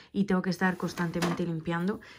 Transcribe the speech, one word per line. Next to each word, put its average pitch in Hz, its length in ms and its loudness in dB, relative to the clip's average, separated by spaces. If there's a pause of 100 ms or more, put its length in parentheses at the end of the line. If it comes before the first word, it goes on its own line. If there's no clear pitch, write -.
(120)
y 196 120 2
tengo 185 180 2
que 190 80 0
estar 180 260 2
constantemente 170 720 -2
limpiando 170 540 -2 (180)